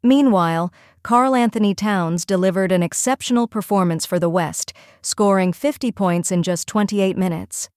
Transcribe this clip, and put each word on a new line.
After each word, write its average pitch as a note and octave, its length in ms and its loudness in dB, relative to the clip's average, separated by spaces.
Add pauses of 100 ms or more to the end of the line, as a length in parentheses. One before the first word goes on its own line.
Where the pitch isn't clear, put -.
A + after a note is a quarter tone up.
Meanwhile, F#3 720 2 (300)
Karl B3+ 320 2
Anthony A3 400 2
Towns F3+ 500 -2
delivered F#3 460 0
an F#3 100 2
exceptional A#3+ 640 -2
performance F3+ 600 -2
for F3+ 100 -2
the F3 120 0
West, E3 440 -4 (300)
scoring F#3+ 500 2
fifty C#4 380 -2
points F3 400 -2
in F3+ 100 0
just F3 260 -4
twenty-eight G3+ 480 0
minutes. F3+ 600 -6